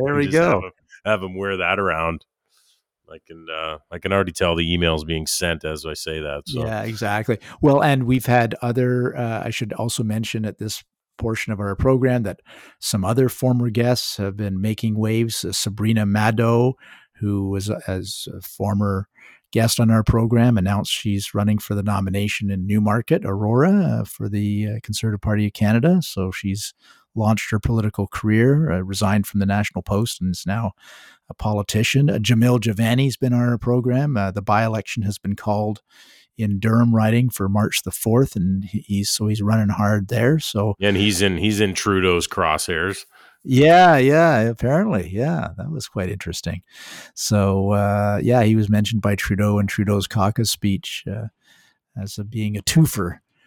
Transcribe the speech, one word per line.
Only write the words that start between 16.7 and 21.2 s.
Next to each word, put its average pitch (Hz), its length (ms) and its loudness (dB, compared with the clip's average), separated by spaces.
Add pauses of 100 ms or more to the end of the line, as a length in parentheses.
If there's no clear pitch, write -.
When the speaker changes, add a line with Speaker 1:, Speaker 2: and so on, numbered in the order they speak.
Speaker 2:
who 101 360 -2
was, 98 220 -4
uh, 110 160 -6
as 95 440 -8
a 95 100 -16
former 101 680 -2 (440)
guest 113 280 2
on 113 100 4
our 113 140 4
program, 117 520 4
announced 98 360 0
she's 101 420 -4